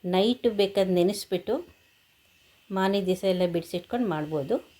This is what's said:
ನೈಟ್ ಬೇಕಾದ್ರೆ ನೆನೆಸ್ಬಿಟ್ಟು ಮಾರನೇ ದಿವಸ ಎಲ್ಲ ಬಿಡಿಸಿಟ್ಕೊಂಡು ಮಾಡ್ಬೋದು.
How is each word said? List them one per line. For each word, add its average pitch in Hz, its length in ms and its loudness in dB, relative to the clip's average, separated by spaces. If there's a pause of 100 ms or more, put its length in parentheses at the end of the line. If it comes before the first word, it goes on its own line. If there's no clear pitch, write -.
ನೈಟ್ 202 440 2 (140)
ಬೇಕಾದ್ರೆ 190 380 2
ನೆನೆಸ್ಬಿಟ್ಟು 196 540 0 (1160)
ಮಾರನೇ 196 360 0
ದಿವಸ 185 180 -2 (100)
ಎಲ್ಲ 180 180 2
ಬಿಡಿಸಿಟ್ಕೊಂಡು 175 560 -4
ಮಾಡ್ಬೋದು. 156 480 -2 (240)